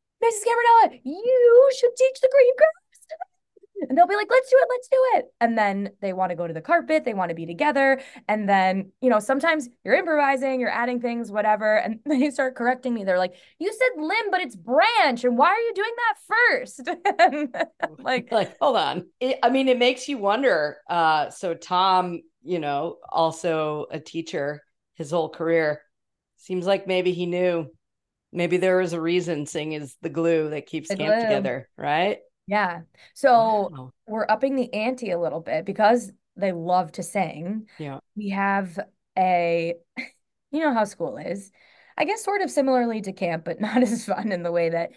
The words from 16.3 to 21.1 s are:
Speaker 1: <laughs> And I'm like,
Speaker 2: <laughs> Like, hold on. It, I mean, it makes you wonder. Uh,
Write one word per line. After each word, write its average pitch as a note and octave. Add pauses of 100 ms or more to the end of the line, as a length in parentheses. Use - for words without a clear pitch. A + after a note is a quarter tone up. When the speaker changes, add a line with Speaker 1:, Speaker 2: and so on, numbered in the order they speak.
Speaker 1:
<laughs> F4+
And D4
I'm -
like, B3
Speaker 2:
<laughs> -
Like, G3+
hold C4+
on. D#3 (120)
It, G#3
I A#3
mean, C4+
it B3
makes B3
you C#4+
wonder. G3 (120)
Uh, D#3